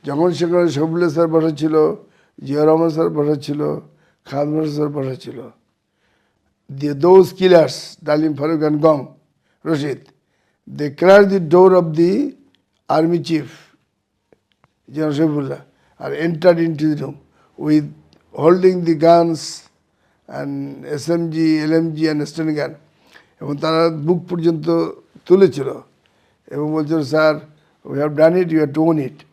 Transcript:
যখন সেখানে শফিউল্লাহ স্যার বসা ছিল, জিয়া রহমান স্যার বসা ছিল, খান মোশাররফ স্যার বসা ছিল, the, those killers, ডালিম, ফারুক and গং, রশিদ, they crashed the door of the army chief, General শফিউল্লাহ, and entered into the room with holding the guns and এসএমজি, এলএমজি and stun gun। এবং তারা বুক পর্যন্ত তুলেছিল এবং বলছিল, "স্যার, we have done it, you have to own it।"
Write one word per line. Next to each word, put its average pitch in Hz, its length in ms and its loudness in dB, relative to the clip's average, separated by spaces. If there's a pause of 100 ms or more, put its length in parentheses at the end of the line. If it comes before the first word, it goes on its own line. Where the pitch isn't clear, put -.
যখন 156 280 -2
সেখানে 170 380 0
শফিউল্লাহ 160 400 -2
স্যার 165 180 0
বসা 160 280 0
ছিল, 156 400 0 (480)
জিয়া 143 220 -2
রহমান 160 240 2
স্যার 165 200 -2
বসা 151 260 -2
ছিল, 147 440 -6 (460)
খান 147 240 -6
মোশাররফ 156 240 -4
স্যার 147 140 -4
বসা 135 280 -8
ছিল, 120 260 -18 (1400)
the, 147 140 -4
those 180 340 6 (120)
killers, 175 320 4 (320)
ডালিম, 151 300 -2
ফারুক 147 280 -4
and 151 180 0
গং, 151 260 2 (600)
রশিদ, 147 320 -4 (760)
they 147 140 -6 (140)
crashed 196 360 6
the 160 160 0
door 185 260 6
of 160 140 -4
the 196 360 0 (680)
army 165 200 0
chief, 151 260 -4 (1500)
General 151 200 -4
শফিউল্লাহ, 143 460 -2 (440)
and 143 260 -6
entered 170 300 2
into 165 260 -2
the 156 180 -2
room 135 120 -10 (520)
with 151 180 2 (560)
holding 180 360 4
the 170 180 -2
guns 165 460 2 (880)
and 139 560 -12
এসএমজি, 156 720 -2
এলএমজি 160 500 0
and 147 120 -2
stun 156 260 -6
gun। 147 240 -4 (680)
এবং 143 160 -8
তারা 160 320 0
বুক 165 400 -4
পর্যন্ত 165 600 0 (360)
তুলেছিল 147 480 2 (720)
এবং 151 260 -6
বলছিল, 156 300 -2
"স্যার, 156 320 2 (520)
we 139 80 -10
have 147 200 -2
done 170 280 4
it, 170 40 -2
you 160 120 0
have 143 140 -2
to 160 120 0
own 165 120 0
it।" 131 360 -8